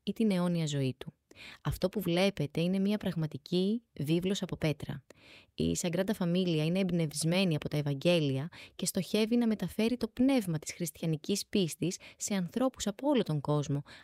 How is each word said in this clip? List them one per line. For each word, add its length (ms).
ή 100
την 180
αιώνια 360
ζωή 320
του. 140
Αυτό 260
που 120
βλέπετε 600
είναι 180
μια 200
πραγματική 840
βίβλος 420
από 140
πέτρα. 460
Η 220
Σαγκράντα 380
Φαμίλια 500
είναι 140
εμπνευσμένη 760
από 140
τα 80
Ευαγγέλια 720
και 100
στοχεύει 500
να 100
μεταφέρει 500
το 120
πνεύμα 500
της 160
χριστιανικής 720
πίστης 500
σε 180
ανθρώπους 520
από 220
όλο 140
τον 180
κόσμο, 420